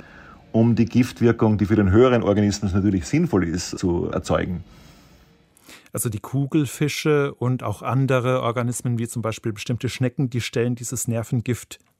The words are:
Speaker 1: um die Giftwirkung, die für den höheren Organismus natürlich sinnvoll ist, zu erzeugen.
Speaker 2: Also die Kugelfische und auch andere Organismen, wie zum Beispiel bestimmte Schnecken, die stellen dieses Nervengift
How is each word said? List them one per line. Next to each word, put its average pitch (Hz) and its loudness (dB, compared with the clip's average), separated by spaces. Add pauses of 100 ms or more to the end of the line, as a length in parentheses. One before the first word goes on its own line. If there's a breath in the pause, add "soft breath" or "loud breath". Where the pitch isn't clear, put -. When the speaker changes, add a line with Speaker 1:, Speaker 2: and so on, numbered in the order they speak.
(500 loud breath)
Speaker 1:
um 117 4
die 113 4
Giftwirkung, 117 2
die 101 2
für 104 2
den 101 4
höheren 117 6
Organismus 101 2
natürlich 95 0
sinnvoll 139 0
ist, 82 -6
zu 85 -2
erzeugen. 82 -2 (1300 loud breath)
Speaker 2:
Also - -4
die 110 -6
Kugelfische 143 0
und 127 -2
auch 107 -6
andere 127 0
Organismen, 120 -2
wie 113 -4
zum 113 -8
Beispiel 113 -4
bestimmte - -4
Schnecken, 127 -2
die 120 -4
stellen 120 -2
dieses 120 -6
Nervengift 117 -4 (220)